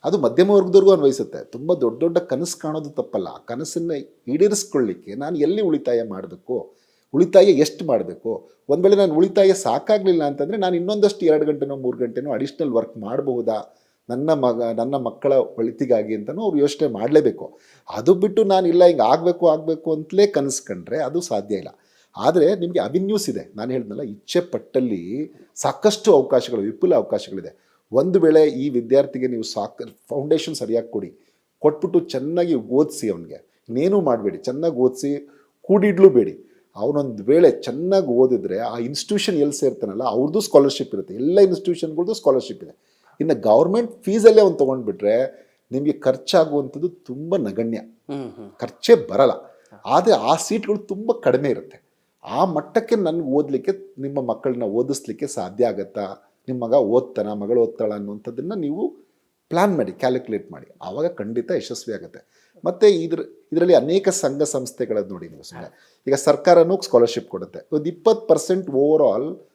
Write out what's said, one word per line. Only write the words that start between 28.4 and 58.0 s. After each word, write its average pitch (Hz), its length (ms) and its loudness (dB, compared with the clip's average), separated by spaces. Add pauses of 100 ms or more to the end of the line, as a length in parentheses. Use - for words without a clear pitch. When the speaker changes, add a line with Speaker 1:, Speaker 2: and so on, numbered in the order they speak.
Speaker 1:
ಈ 139 40 -4 (120)
ವಿದ್ಯಾರ್ಥಿಗೆ 131 560 0
ನೀವು 110 180 -6
ಸಾಕ-, 104 340 -8 (240)
ಫೌಂಡೇಶನ್ 151 520 -2
ಸರಿಯಾಗಿ - 340 -4
ಕೊಡಿ, 95 140 -6 (520)
ಕೊಟ್ಬಿಟ್ಟು 151 380 2 (140)
ಚೆನ್ನಾಗಿ 160 420 -2 (220)
ಓದಿಸಿ, 147 320 0
ಅವ್ನಿಗೆ 85 300 -10 (300)
ಇನ್ನೇನೂ 165 320 0
ಮಾಡಬೇಡಿ, 107 460 -2
ಚೆನ್ನಾಗಿ 147 380 -4
ಓದಿಸಿ, 139 260 -2 (580)
ಕೂಡಿಡ್ಲು 190 480 4
ಬೇಡಿ. 104 160 0 (420)
ಅವನೊಂದು 123 480 -6
ವೇಳೆ 165 260 6 (160)
ಚೆನ್ನಾಗಿ 165 440 -2 (120)
ಓದಿದ್ರೆ 101 360 0 (140)
ಆ 117 40 -10 (120)
ಇನ್‌ಸ್ಟಿಟ್ಯೂಷನ್ 185 560 -4
ಎಲ್ಲಿ 143 180 -2
ಸೇರ್ತಾನಲ್ಲ, 113 420 -4 (120)
ಅವ್ರದ್ದು 151 320 0
ಸ್ಕಾಲರ್‌ಶಿಪ್ 139 480 2
ಇರುತ್ತೆ, 95 200 -10
ಎಲ್ಲ 151 220 0 (100)
ಇನ್‌ಸ್ಟಿಟ್ಯೂಷನ್‌ಗಳ್ದು 175 720 -4
ಸ್ಕಾಲರ್‌ಶಿಪ್ 123 460 -2
ಇದೆ. - 100 -20 (440)
ಇನ್ನು 156 160 -2 (120)
ಗವರ್ನಮೆಂಟ್ 180 460 2 (120)
ಫೀಸಲ್ಲೇ 214 380 6
ಅವ್ನು 160 140 4
ತೊಗೊಂಡ್ಬಿಟ್ರೆ 110 580 0 (560)
ನಿಮಗೆ 143 220 -2 (120)
ಖರ್ಚಾಗುವಂಥದ್ದು 151 840 0 (200)
ತುಂಬ 160 280 -6 (100)
ನಗಣ್ಯ, 113 320 -4 (320)
Speaker 2:
ಹ್ಮ್, 135 240 -10
ಹ್ಮ್. 101 160 -20 (100)
Speaker 1:
ಖರ್ಚೇ - 340 4 (140)
ಬರಲ್ಲ. 123 240 4 (520)
ಆದ್ರೆ 175 300 4 (140)
ಆ 156 60 4 (100)
ಸೀಟ್‌ಗಳು 208 340 -2 (140)
ತುಂಬ 220 180 -4 (140)
ಕಡಿಮೆ 135 300 2
ಇರುತ್ತೆ. - 220 -16 (460)
ಆ 131 220 -4
ಮಟ್ಟಕ್ಕೆ 190 500 -2 (120)
ನನ್ಗೆ 160 200 -2 (100)
ಓದ್ಲಿಕ್ಕೆ, 139 360 -2 (320)
ನಿಮ್ಮ 139 240 -6
ಮಕ್ಕಳನ್ನ 120 380 -4 (100)
ಓದಿಸ್ಲಿಕ್ಕೆ 135 500 -4
ಸಾಧ್ಯ 104 440 -2
ಆಗತ್ತಾ, 98 340 -8 (420)
ನಿಮ್ಮ 127 160 -8
ಮಗ 117 120 0 (200)
ಓದ್ತಾನ, 107 380 -2
ಮಗಳು 104 280 -2
ಓದ್ತಾಳ 113 320 -2
ಅನ್ನುವಂಥದ್ದನ್ನ 110 600 -10 (120)